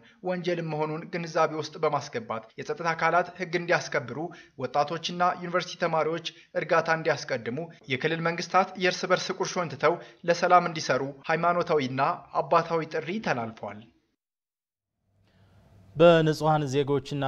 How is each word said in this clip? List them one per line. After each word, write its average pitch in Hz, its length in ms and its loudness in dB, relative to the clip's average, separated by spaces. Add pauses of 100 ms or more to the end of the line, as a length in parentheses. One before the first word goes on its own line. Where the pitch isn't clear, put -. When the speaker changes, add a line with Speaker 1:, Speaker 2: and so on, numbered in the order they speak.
(220)
Speaker 1:
ወንጀልም 175 460 -2
መሆኑን 156 380 -4
ግንዛቤ 165 480 0
ውስጥ 151 240 -6
በማስገባት 131 640 -2 (120)
የጸጥታ 151 320 -6
አካላት 165 460 2
ሕግ 175 220 -6
እንዲያስከብሩ፣ 151 600 -2 (400)
ወጣቶችና 165 640 -2 (120)
ዩኒቨርሲቲ 175 440 -4
ተማሪዎች 160 480 0 (300)
እርጋታ 165 360 2
እንዲያስቀድሙ፣ 139 680 -2 (300)
የክልል 160 340 -2
መንግስታት 180 560 0
የእርስ 180 280 0
በርስ 175 260 0
ቁርሾን 180 380 -4
ትተው 151 260 2 (280)
ለሰላም 175 440 6
እንዲሰሩ 147 340 -2 (240)
ሃይማኖታዊና 160 720 0 (360)
አባታዊ 160 520 0
ጥሪ 160 320 -6
ተላልፏል። 113 600 -6 (2250)
Speaker 2:
በንጹሃን 156 680 6
ዜጎችና 139 600 -2